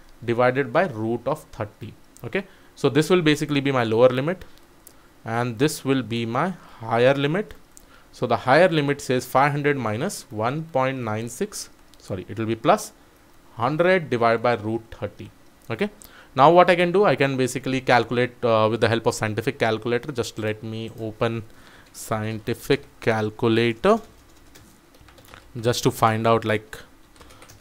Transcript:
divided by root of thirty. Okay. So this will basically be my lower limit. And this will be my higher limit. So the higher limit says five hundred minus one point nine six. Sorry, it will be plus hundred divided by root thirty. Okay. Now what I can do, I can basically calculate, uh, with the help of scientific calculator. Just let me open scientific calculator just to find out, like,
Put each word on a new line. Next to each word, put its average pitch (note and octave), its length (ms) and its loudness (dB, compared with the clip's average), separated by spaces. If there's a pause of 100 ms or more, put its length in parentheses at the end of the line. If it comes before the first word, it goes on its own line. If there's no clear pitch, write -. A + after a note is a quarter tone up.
(260)
divided B2 480 0
by E3+ 140 2
root C3+ 400 -4
of D3+ 240 -4
thirty. - 420 -12 (300)
Okay. F#3+ 220 -6 (300)
So C#3+ 140 2
this D3 200 2
will F#3 120 4
basically D3 380 0
be C3+ 120 0
my B2+ 120 2
lower A2+ 260 6
limit. C#3 360 -4 (800)
And A#2 340 -4
this D#3 240 0
will C3+ 200 0
be A#2 220 -6
my B2+ 240 -2 (300)
higher A#2 340 4
limit. D3 420 -4 (560)
So - 160 -6
the A#2 100 0
higher E3 300 6
limit C#3+ 340 0
says B2+ 240 -2
five C#3 260 2
hundred C#3+ 260 -2
minus A#2+ 520 -6
one A#2+ 360 -4
point C3+ 320 -2
nine A2+ 320 -6
six. - 400 -10 (280)
Sorry, - 320 -10
it G#2 80 -12
will A2 80 -4
be A2 100 -2
plus E3+ 360 0 (640)
hundred D#3 540 0
divided A2+ 320 2
by A#2+ 140 0
root A2+ 260 -4 (100)
thirty. - 380 -12 (400)
Okay. G3 200 -4 (460)
Now C#3 160 8
what F3+ 180 8
I F#3 60 6
can F3 160 2
do, G3 140 2
I D3 100 2
can C3+ 220 0
basically C3 440 -2
calculate, B2 640 0
uh, A2 280 4
with A2+ 100 -4
the A2+ 80 4
help A2+ 160 0
of A#2+ 80 0
scientific A2 460 -4
calculator. A#2 520 -2
Just A#2 280 -6
let G#2+ 240 -6
me A2 260 -10 (100)
open A2+ 440 -4 (500)
scientific A2 920 -4 (160)
calculator A2+ 1000 0 (1600)
just A#2 240 0
to C3+ 80 2
find A2+ 340 2
out, A2+ 200 2
like, G#2+ 320 -4 (840)